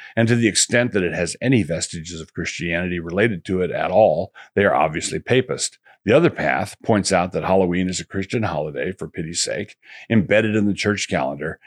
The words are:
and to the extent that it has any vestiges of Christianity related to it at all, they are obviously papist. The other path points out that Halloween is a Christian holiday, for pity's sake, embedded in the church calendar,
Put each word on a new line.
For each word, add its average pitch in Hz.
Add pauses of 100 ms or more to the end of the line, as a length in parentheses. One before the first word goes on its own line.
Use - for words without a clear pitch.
(160)
and 117
to 120
the 117
extent 120
that 101
it 82
has 82
any 123
vestiges 82
of -
Christianity 87
related 90
to 92
it 90
at 80
all, 92 (240)
they 98
are 95
obviously 78
papist. - (280)
The 98
other 160
path 73
points 104
out 92
that 82
Halloween 92
is 90
a 85
Christian 104
holiday, 76
for 82
pity's 82
sake, - (340)
embedded 107
in 107
the 101
church 101
calendar, 71